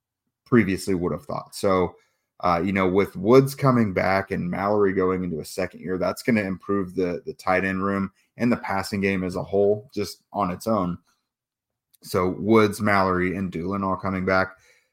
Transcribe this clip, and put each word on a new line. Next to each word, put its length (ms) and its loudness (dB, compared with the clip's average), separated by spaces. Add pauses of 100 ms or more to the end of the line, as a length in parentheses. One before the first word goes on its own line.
(440)
previously 500 2
would 180 -2
have 120 -8
thought. 300 -10
So, 400 0 (460)
uh, 240 2
you 80 0
know, 160 2
with 280 2
Woods 380 6
coming 400 2
back 360 0
and 200 -4
Mallory 420 0
going 320 0
into 160 -6
a 40 -10
second 360 -8
year, 180 -4
that's 240 -4
gonna 200 2
improve 520 -4
the, 300 -2
the 100 -10
tight 300 -2
end 200 -2
room 260 -2 (260)
and 140 0
the 60 0
passing 440 -6
game 240 0
as 120 -6
a 60 -4
whole, 520 0
just 280 -8 (100)
on 180 -2
its 160 -8
own. 320 -2 (1040)
So 360 -2
Woods, 420 4
Mallory, 560 2
and 160 -6
Dulin 320 -6
all 120 -2
coming 280 -4
back, 320 2 (360)